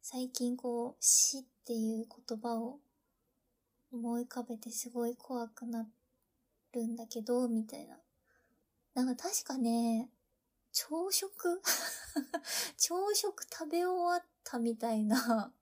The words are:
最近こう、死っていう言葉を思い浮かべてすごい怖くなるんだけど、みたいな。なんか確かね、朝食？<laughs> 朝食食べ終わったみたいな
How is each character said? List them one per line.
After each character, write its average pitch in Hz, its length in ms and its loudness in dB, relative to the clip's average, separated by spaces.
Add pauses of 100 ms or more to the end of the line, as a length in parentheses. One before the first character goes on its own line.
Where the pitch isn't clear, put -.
最 254 300 -6
近 247 260 0
こ 240 420 -4
う、 - 40 -12
死 - 360 6
っ 262 40 -16 (200)
て 240 100 -6
い 220 280 0
う 226 60 -6 (200)
言 220 120 -6
葉 233 160 -4
を 240 240 -6 (1120)
思 233 280 0
い 240 40 0
浮 247 40 -6
か 247 140 -6
べ 240 160 -6
て 220 140 -12
す - 180 -6
ご 240 160 -2
い 240 100 -2
怖 240 340 -6
く 233 180 -12
な 226 200 -4 (880)
る 233 140 -2
ん 233 80 -2
だ 233 100 -8
け 226 160 -6
ど、 247 260 2
み 226 200 2
た 269 100 -14
い 294 100 -14
な。 - 120 -20 (960)
な 254 80 4
ん 254 120 2
か 349 140 -4
確 - 140 -2
か 269 160 -6
ね、 233 500 2 (600)
朝 349 400 0
食？ 381 500 0 (520)
<laughs> - 640 -4
朝 381 380 2
食 403 300 0
食 - 260 -8
べ 339 160 2
終 359 180 2
わ 349 140 4
っ 349 100 -6 (160)
た - 140 -6
み 233 180 2
た 233 180 -2
い 214 100 2
な 226 580 2